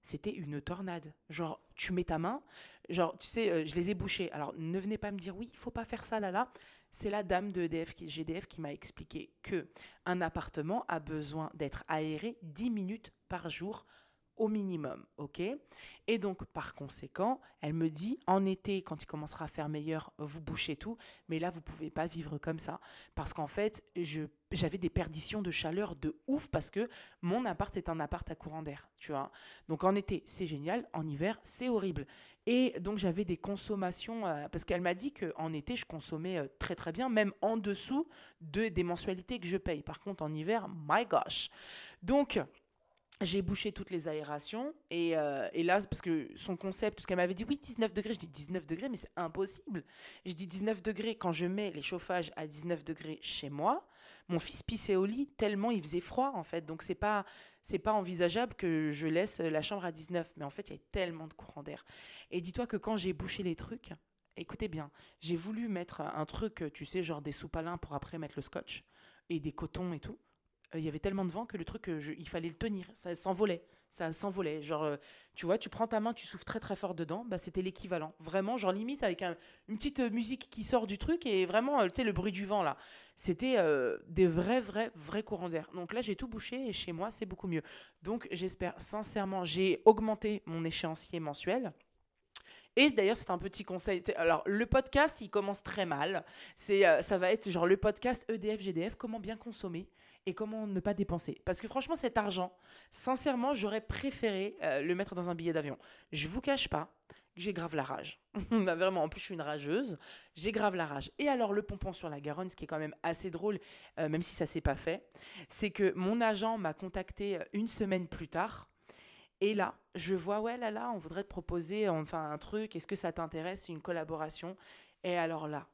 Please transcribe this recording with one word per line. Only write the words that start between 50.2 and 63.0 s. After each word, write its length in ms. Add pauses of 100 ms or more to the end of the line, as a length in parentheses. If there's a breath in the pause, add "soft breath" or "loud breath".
Je 80
dis, « 120
Dix-neuf 360
degrés, 340
quand 160
je 140
mets 240
les 120
chauffages 540
à 100
dix-neuf 380
degrés 380
chez 260
moi, 400 (400 loud breath)
mon 100
fils 240
pissait 340
au 100
lit 220 (100)
tellement 320
il 120
faisait 200
froid, 320
en 80
fait. 240
Donc, 160
c'est 120
pas, 300 (380 loud breath)
c'est 160
pas 160
envisageable 600
que 380
je 160
laisse 320
la 220
chambre 240
à 60
dix-neuf. » 440
Mais 80
en 60
fait, 180
il 40
y 20
avait 180
tellement 340
de 60
courant 300
d'air. 240 (440 loud breath)
Et 120
dis-toi 240
que 100
quand 220
j'ai 160